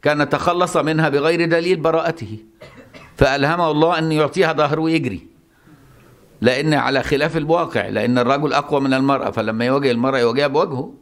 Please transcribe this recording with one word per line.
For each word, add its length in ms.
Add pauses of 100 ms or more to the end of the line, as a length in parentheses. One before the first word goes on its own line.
كان 280
تخلص 480
منها 320
بغير 360
دليل 340
براءته، 580 (800)
فالهمه 540
الله 280
ان 120
يعطيها 420
ظهره 280
ويجري، 460 (1120)
لان 320
على 300
خلاف 340
الواقع، 500
لان 300
الرجل 360
اقوى 280
من 120
المرأة، 380
فلما 340
يواجه 260
المرأة 280
يواجهها 280
بوجهه 540